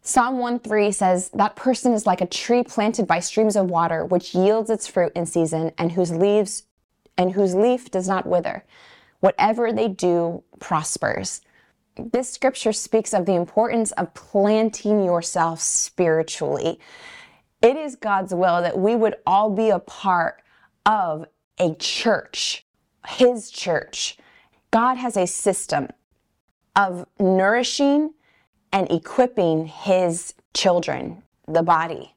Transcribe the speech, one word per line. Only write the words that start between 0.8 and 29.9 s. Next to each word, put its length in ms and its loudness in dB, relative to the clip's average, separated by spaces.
says, 400 0
"That 260 0
person 360 0
is 140 0
like 140 2
a 60 0
tree 360 0
planted 440 -2
by 140 2
streams 360 0
of 140 2
water, 340 0
which 300 -2
yields 360 2
its 160 -2
fruit 280 0
in 120 -2
season 520 0
and 140 0
whose 200 0
leaves, 520 0
and 160 2
whose 220 2
leaf 360 2
does 180 -2
not 180 -2
wither. 380 -2
Whatever 520 2
they 160 0
do 540 0
prospers." 840 -4
This 340 -4
scripture 420 -2
speaks 400 -2
of 140 0
the 80 2
importance 580 0
of 220 -6
planting 920 0
yourself 560 -2
spiritually. 1160 -2
It 160 6
is 200 -8
God's 380 -2
will 280 2
that 160 -2
we 180 2
would 200 2
all 240 2
be 180 0
a 100 2
part 640 -4
of 400 0
a 160 0
church, 880 -4
His 440 2
church. 680 -6
God 260 2
has 220 -4
a 80 2
system 640 -2
of 280 0
nourishing 960 2
and 180 0
equipping 760 0
His 680 -2